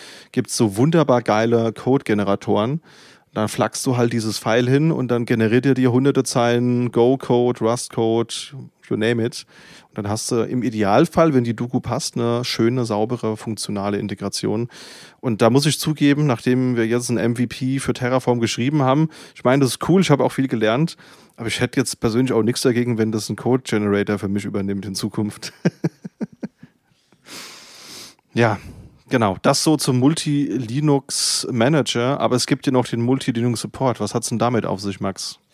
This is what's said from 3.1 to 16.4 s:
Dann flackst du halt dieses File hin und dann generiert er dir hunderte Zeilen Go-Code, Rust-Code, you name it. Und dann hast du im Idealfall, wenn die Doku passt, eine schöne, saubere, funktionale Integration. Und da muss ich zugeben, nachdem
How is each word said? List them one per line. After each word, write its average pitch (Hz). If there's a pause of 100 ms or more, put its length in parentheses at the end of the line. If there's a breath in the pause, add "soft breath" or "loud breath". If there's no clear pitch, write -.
Dann 107
flackst -
du 131
halt 120
dieses 110
File 123
hin 143
und 127
dann 120
generiert 117
er 135
dir 127
hunderte 131
Zeilen 120
Go-Code, 123
Rust-Code, 113 (560)
you 107
name 113
it. - (440 loud breath)
Und -
dann 101
hast 110
du 127
im 117
Idealfall, 120
wenn 127
die 117
Doku 123
passt, -
eine 117
schöne, 120
saubere, 110
funktionale 101
Integration. 104 (520 loud breath)
Und 117
da 113
muss 143
ich 143
zugeben, 143
nachdem 127